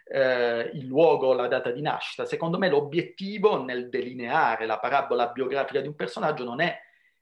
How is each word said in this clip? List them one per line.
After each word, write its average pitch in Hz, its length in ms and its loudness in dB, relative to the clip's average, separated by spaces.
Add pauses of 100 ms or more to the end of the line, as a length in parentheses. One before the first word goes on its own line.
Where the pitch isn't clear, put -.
eh, 123 640 2
il 135 120 -8
luogo, 135 480 6
la 123 140 2
data 127 240 0
di 131 100 -4
nascita. 131 440 -4
Secondo 165 320 -2
me 185 120 2
l'obiettivo 170 920 0
nel 123 260 -6
delineare 123 760 0
la 110 140 -2
parabola 123 480 0
biografica 131 540 -2
di 139 60 -8
un 147 80 -10
personaggio 180 480 -4
non 120 180 -6
è, 170 180 -2 (420)